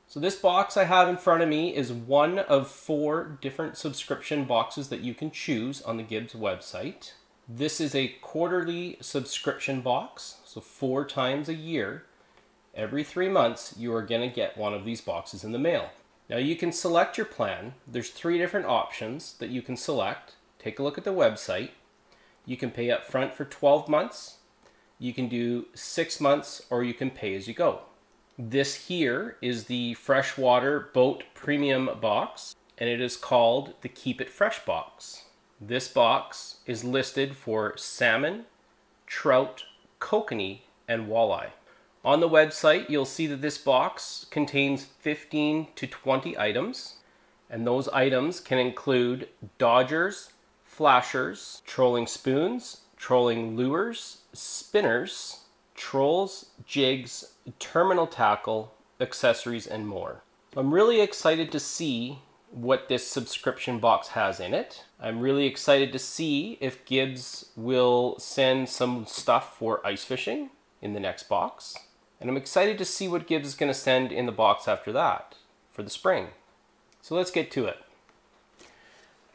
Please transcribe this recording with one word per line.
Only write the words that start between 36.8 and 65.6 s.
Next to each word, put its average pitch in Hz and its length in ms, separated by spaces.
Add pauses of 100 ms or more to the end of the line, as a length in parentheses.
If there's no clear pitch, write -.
listed 135 540
for 107 400
salmon, 143 680 (600)
trout, - 600 (340)
kokanee, 104 600 (280)
and 113 200
walleye. 107 420 (560)
On 147 140
the 170 80
website, 156 600
you'll 143 160
see 160 220
that 143 160
this 147 160
box - 720
contains 139 540
fifteen 151 920
to 143 100
twenty 135 500
items, 120 580 (560)
and 117 160
those 127 220
items 135 520
can - 180
include 123 680 (300)
dodgers, 131 720 (340)
flashers, 143 1040
trolling 120 400
spoons, 170 720 (180)
trolling 117 600
lures, 170 680 (100)
spinners, - 1080 (340)
trolls, 165 720 (200)
jigs, 131 680 (240)
terminal 175 480
tackle, 110 640 (280)
accessories, 120 680
and 110 180
more. 95 380 (320)
So 139 60
I'm 135 120
really 220 280
excited 165 500
to 156 80
see 135 640 (320)
what 123 360
this 123 160
subscription 123 760
box 110 280
has 98 300
in 95 160
it. - 300 (160)
I'm 113 180
really 139 280
excited 139 460